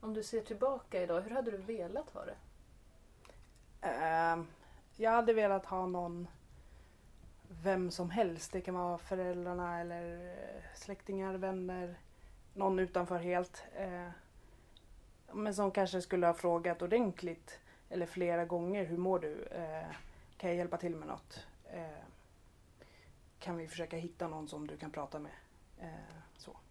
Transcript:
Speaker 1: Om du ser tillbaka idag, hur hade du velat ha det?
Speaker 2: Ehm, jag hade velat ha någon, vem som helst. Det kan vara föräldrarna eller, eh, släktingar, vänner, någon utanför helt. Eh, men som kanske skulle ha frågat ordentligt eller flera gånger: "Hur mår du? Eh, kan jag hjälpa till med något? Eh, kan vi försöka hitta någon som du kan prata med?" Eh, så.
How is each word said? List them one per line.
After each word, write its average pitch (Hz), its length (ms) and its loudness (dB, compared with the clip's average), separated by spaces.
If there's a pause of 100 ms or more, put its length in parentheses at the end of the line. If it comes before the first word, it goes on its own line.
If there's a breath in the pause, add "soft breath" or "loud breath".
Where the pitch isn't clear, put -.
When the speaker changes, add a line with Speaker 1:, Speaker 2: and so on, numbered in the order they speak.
Speaker 1:
Om 220 140 -2
du 214 80 0
ser 226 200 0
tillbaka 233 600 0
idag, 175 180 2
hur 208 100 -6
hade 240 200 0
du 202 60 -4
velat 196 540 -4
ha - 140 -10
det? - 120 -8 (1400 loud breath)
Speaker 2:
Ehm, 165 680 4 (500 loud breath)
jag 220 140 4
hade 233 220 8
velat 196 340 6
ha 185 200 0
någon, 175 420 -2 (1300 soft breath)
vem 185 280 4
som 175 200 -2
helst. 175 420 0
Det 190 80 -2
kan 180 140 -4
vara 175 240 0
föräldrarna 180 800 -2
eller, 170 460 -8 (120)
eh, - 240 -10 (120)
släktingar, 190 600 -4
vänner, 185 640 -2 (560 soft breath)
någon 190 240 6
utanför 180 400 2
helt. 180 460 0 (120)
Eh, 180 320 -4 (1200 loud breath)
men 208 220 -2
som 202 160 4
kanske 185 320 4
skulle 180 240 4
ha 170 80 8
frågat 170 480 2
ordentligt 180 760 2 (300 loud breath)
eller 180 180 0
flera 175 380 2
gånger: 175 400 0
"Hur 170 140 -2
mår 185 200 4
du? 151 260 -2
Eh, 160 420 -6 (500 loud breath)
kan 185 140 -2
jag 175 60 2
hjälpa 175 200 0
till 170 200 -2
med 156 120 -10
något? - 380 -10 (240)
Eh, 160 340 -10 (1300 loud breath)
kan 175 180 -6
vi 160 120 -8
försöka 165 280 -6
hitta 170 320 -6
någon 156 200 -6
som 151 180 -8
du 151 100 -10
kan 151 140 -10
prata 147 280 -6
med?" 147 140 -10 (480)
Eh, 160 360 -12 (200)
så. - 200 -16 (140)